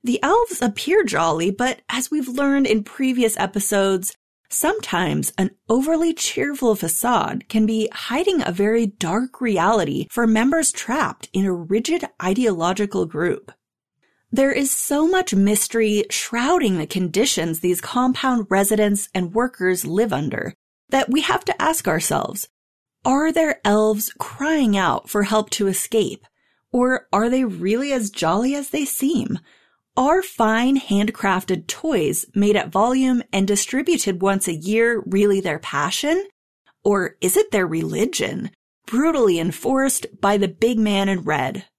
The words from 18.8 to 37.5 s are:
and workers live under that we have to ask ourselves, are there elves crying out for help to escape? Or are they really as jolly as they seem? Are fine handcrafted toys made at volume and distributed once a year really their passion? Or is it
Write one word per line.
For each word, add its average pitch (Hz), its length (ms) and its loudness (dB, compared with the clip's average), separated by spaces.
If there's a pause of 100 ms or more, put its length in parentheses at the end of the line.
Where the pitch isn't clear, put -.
and 180 200 -4
workers 185 520 -2
live 196 260 0
under - 420 -4 (360)
that 269 200 0
we 285 120 2
have - 240 0
to - 160 -2
ask 320 260 -2
ourselves, - 600 -4 (560)
are 285 280 2
there 320 320 0
elves 214 540 2
crying 277 580 0
out 175 320 0
for 208 140 0
help 214 280 0
to 202 160 -2
escape? - 600 -2 (460)
Or 254 400 0
are 226 180 2
they 262 140 2
really 214 480 -2
as 220 180 -2
jolly 208 440 0
as 285 160 -6
they 285 140 -2
seem? - 540 -2 (580)
Are 311 260 2
fine 240 560 2
handcrafted 196 880 0
toys 190 680 -2
made 202 200 4
at 170 160 0
volume 247 520 2 (100)
and 196 160 0
distributed 208 720 0
once 196 260 0
a 175 80 -4
year 220 520 0
really 196 340 2
their 160 180 -4
passion? 285 680 -2 (580)
Or 196 360 0
is 185 160 0
it 415 140 2